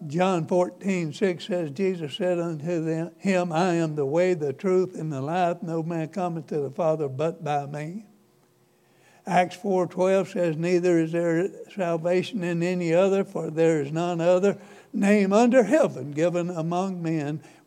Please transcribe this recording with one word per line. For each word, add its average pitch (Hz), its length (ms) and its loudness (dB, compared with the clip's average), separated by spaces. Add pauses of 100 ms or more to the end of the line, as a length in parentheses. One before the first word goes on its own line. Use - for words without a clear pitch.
John 175 400 0
fourteen 180 680 0
six 180 360 -2
says, 175 240 -4
Jesus 170 420 -4
said 180 260 -2
unto 165 440 -4
them, 160 340 -4
him, 180 340 0
"I 170 220 2
am 165 220 0
the 147 100 0
way, 175 300 2
the 147 180 -2
truth, 185 420 0
and 156 160 -6
the 135 100 -6
life. 170 420 -2
No 165 180 -4
man 160 280 -4
cometh 170 380 -6
to 160 120 -4
the 139 100 -4
Father 156 380 0
but 151 360 -4
by 147 220 -2
me." 151 400 -10 (1200)
Acts 175 300 2
four 185 320 0
twelve 185 420 0
says, 175 260 -2
"Neither 175 440 2
is 160 140 -2
there 170 360 0 (240)
salvation 175 680 -2
in 170 180 -2
any 175 320 0
other, 190 300 4
for 165 260 -6
there 160 320 2
is 139 100 -4
none 170 300 -2
other 185 380 4 (340)
name 196 400 4
under 240 300 6
heaven 170 480 2
given 170 400 0
among 175 500 -2
men 160 400 -2 (240)